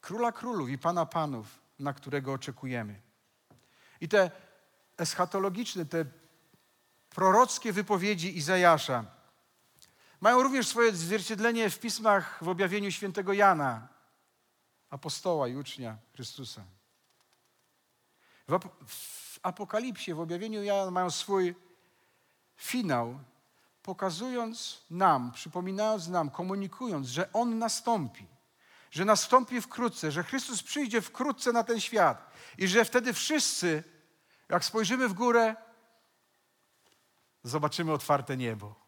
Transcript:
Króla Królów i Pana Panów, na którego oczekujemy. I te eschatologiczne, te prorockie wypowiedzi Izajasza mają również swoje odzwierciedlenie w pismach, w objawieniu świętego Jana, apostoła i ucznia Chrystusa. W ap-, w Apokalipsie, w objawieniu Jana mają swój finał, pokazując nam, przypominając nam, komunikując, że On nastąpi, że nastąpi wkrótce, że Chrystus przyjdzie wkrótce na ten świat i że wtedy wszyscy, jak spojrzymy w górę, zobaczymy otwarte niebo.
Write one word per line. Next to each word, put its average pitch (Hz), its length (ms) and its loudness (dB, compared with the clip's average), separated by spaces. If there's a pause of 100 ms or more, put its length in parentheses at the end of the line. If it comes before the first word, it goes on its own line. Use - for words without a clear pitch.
Króla 226 300 -2
Królów 220 380 -6
i 135 80 -4
Pana 170 280 0
Panów, 139 540 -4 (200)
na 139 140 -4
którego 139 400 -6
oczekujemy. 120 680 -8 (1000)
I 170 80 -8
te 190 220 4 (680)
eschatologiczne, 185 880 -2
te 160 200 -2 (1040)
prorockie 202 640 4
wypowiedzi 190 640 0
Izajasza 156 680 4 (1160)
mają 247 220 8
również 262 240 2
swoje 233 220 4
odzwierciedlenie 208 800 0
w - 100 -8
pismach, 208 640 0
w 160 40 -4
objawieniu 190 440 0
świętego 196 420 -4
Jana, 151 540 2 (1000)
apostoła 147 580 -2
i 123 80 -4
ucznia 127 420 -10 (160)
Chrystusa. 120 500 -14 (1800)
W 139 60 0
ap-, 180 340 -4
w - 560 -16
Apokalipsie, 202 680 -4
w 156 60 -6
objawieniu 196 440 -6
Jana 196 280 0
mają 180 180 0
swój 180 460 0 (1000)
finał, 131 640 -2 (640)
pokazując 226 1080 -6
nam, 160 420 4
przypominając 190 760 -4
nam, 170 220 0
komunikując, 185 800 -6
że 131 260 -4
On 226 260 0
nastąpi, 214 680 -2 (640)
że 165 140 -2
nastąpi 240 560 4
wkrótce, 214 500 -4
że 156 120 -2
Chrystus - 400 -6
przyjdzie 240 380 -2
wkrótce 254 500 -2
na 233 120 4
ten 233 180 -2
świat 170 500 2 (260)
i 190 100 0
że 208 180 6
wtedy 247 280 0
wszyscy, 175 680 0 (680)
jak 175 160 2
spojrzymy 220 440 0
w 196 40 -4
górę, 226 420 4 (1900)
zobaczymy 151 500 -2
otwarte 139 440 0
niebo. 107 380 -6 (120)